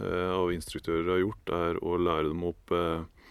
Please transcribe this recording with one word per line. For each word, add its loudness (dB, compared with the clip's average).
eh, -2
av 2
instruktører -2
har 4
gjort, -4
er 0
å 0
lære 2
dem -4
opp, -6
eh, 0